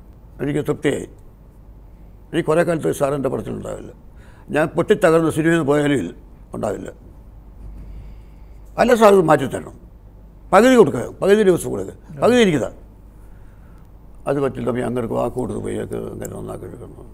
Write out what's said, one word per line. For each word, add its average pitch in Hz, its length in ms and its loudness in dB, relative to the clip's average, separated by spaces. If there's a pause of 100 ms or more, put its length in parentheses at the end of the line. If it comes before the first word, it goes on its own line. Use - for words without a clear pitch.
(420)
എനിക്ക് 143 180 -2
തൃപ്തിയായി. 139 480 -4 (1200)
ഇനി 156 80 -2
കുറേ 156 220 0
കാലത്ത് 160 300 -2
സാർ 143 220 -2
എൻ്റെ 135 140 -4
പടത്തിലുണ്ടാവില്ല, 107 640 -8 (580)
ഞാൻ 151 160 0
പൊട്ടിത്തകർന്ന 165 640 2
സിനിമയിൽ 156 220 0
നിന്ന് 165 140 0
പോയാലും 147 320 2
ഇല്ല, 87 140 -6 (420)
ഉണ്ടാവില്ല. 104 360 -6 (1900)
അല്ല 233 160 6
സാർ, 214 180 8
ഇത് 196 80 8
മാറ്റി 151 240 4
തരണം, - 300 -8 (800)
പകുതി 233 220 6
കൊടുക്കുക, 139 480 4
പകുതി 202 200 4
ദിവസം 165 280 2
കൊടുക്കുക, 120 520 -10
പകുതി 220 140 4
എനിക്ക് 185 260 4
താ. 92 80 -6 (1600)
അത് 143 140 -2
പറ്റില്ല 120 280 -4
തമ്പി, 123 120 -2
അങ്ങനെ 120 260 -4
വാക്ക് 123 300 -4
കൊടുത്ത് 123 240 -6
പോയി, 104 160 -6
അതൊക്കെ 110 200 -8
അങ്ങനെ 110 400 -10
നന്നാക്കി 107 280 -12
എടുക്കണം. - 500 -18